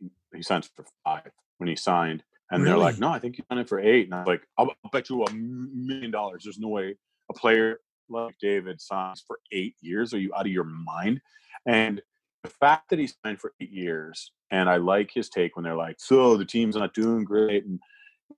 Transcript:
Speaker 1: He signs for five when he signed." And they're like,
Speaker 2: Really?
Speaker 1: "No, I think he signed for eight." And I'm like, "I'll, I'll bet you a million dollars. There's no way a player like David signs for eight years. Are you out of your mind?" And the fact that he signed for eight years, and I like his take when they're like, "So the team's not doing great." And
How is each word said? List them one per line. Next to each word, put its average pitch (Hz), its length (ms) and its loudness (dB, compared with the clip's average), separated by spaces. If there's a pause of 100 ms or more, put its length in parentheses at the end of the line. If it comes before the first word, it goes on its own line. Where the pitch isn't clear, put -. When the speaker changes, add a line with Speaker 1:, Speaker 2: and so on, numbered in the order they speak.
(340)
Speaker 1:
He 85 80 -14
signs 92 320 -2
for 73 100 -20 (200)
five 78 260 -6 (280)
when 87 100 -4
he 80 80 -2
signed." 82 480 0 (280)
And 90 140 2
they're 90 100 6
like, 85 200 4
Speaker 2:
Really? 98 60 -4
Speaker 1:
"No, 147 100 2
I 139 80 -4
think 123 160 -8
he - 160 -14
signed 123 160 -4
for 101 100 -2
eight." 107 280 6
And 92 80 -10
I'm 90 100 -6
like, 90 180 0 (160)
"I'll, 127 140 2 (120)
I'll 110 60 -14
bet 127 180 -4
you 127 160 -2
a 104 80 -2
million 127 800 -8
dollars. 101 320 -6
There's 101 160 -14
no 107 100 -8
way 101 280 -4 (340)
a - 20 -8
player 113 460 4 (300)
like 117 320 -6
David 95 400 -2
signs 95 440 -8
for - 140 -14 (140)
eight 98 280 -4
years. 104 340 -4
Are 107 40 -2
you 95 160 -2
out 101 120 -2
of 98 60 -2
your 90 120 -2
mind?" 82 560 -4 (440)
And 110 380 2 (400)
the - 80 -14
fact 151 400 2
that 175 80 0
he 143 80 -2 (180)
signed 107 160 -6
for - 200 -10
eight - 100 -14
years, 82 640 -8 (180)
and 92 180 4
I 90 100 6
like 95 360 2
his 117 140 -4
take 87 260 -2
when 85 80 -8
they're 82 140 -4
like, 82 240 -8
"So 127 360 6
the 98 80 0
team's 113 300 0
not 104 180 -2
doing 113 300 0
great." 104 440 2
And 92 120 -6 (600)